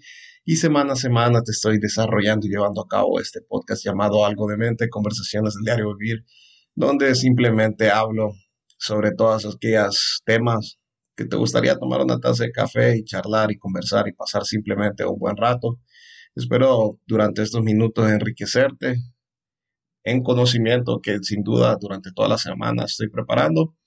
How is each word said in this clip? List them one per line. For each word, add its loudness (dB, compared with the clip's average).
y 0
semana 2
a -2
semana 2
te -8
estoy 0
desarrollando 0
y -4
llevando -2
a -14
cabo 0
este -10
podcast -6
llamado 2
Algo -2
de -4
Mente, -2
Conversaciones -4
del -8
Diario -2
Vivir, -8
donde 2
simplemente 4
hablo 0
sobre 0
todos 2
aquellos 0
temas 0
que -6
te -4
gustaría 2
tomar -2
una 0
taza 0
de -4
café 2
y -4
charlar -2
y -6
conversar -2
y -6
pasar -6
simplemente -2
un -4
buen -4
rato. -2
Espero 2
durante 2
estos -2
minutos 2
enriquecerte 0
en 0
conocimiento 2
que -4
sin -4
duda 2
durante -12
toda 0
la 2
semana -4
estoy -6
preparando 0